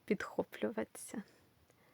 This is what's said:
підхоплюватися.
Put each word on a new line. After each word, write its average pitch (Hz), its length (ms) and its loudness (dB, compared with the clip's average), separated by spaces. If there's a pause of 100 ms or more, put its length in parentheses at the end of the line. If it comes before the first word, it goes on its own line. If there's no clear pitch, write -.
підхоплюватися. - 1160 0 (720)